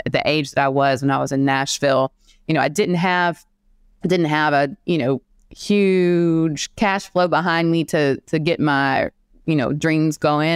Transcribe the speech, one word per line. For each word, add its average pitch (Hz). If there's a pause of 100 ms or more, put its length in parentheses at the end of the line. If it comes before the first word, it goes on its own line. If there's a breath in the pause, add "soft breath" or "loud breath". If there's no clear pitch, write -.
at -
the 135
age 147
that 139
I 139
was 135
when 139
I 135
was 135
in 139
Nashville, 135 (340 soft breath)
you 160
know, 147
I 131
didn't 175
have, 175 (600)
I -
didn't 170
have 151
a, 143 (100)
you 135
know, 127 (280)
huge 175
cash 202
flow 180
behind 165
me 165
to, 143
to -
get 156
my, 139 (360)
you 165
know, 131
dreams 156
going. 151